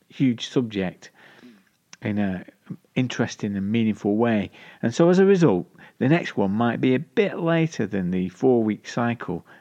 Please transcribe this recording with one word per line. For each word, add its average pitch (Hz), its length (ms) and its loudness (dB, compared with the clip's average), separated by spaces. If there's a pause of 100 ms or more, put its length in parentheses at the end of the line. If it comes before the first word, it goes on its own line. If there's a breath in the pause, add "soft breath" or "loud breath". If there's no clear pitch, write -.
huge 123 400 -2
subject 101 640 -4 (880 loud breath)
in 104 180 -4
a 95 260 -4 (500)
interesting 117 600 -4
and 98 120 -4
meaningful 107 460 0
way. 110 360 0 (300 loud breath)
And 120 140 -2
so 170 140 4
as 180 100 4
a 196 60 6
result, 170 420 4 (300 loud breath)
the 117 100 0
next 165 300 0
one 98 140 0
might 117 280 -2
be 127 160 2
a 131 40 0
bit 190 400 -4
later 165 460 -2
than 92 260 -4
the 92 180 -2
four-week 113 580 0
cycle 117 580 -6 (160 loud breath)